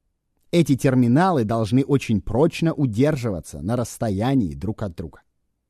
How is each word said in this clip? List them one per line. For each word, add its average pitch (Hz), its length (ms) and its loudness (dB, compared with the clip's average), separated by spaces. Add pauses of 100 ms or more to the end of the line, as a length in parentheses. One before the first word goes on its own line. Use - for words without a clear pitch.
(520)
Эти 160 240 4
терминалы 131 680 4
должны 113 400 0
очень 123 380 0
прочно 160 500 0
удерживаться 117 920 -2
на 107 120 -4
расстоянии 113 800 -2
друг 92 300 -8
от 101 120 -10
друга. 80 260 -14 (480)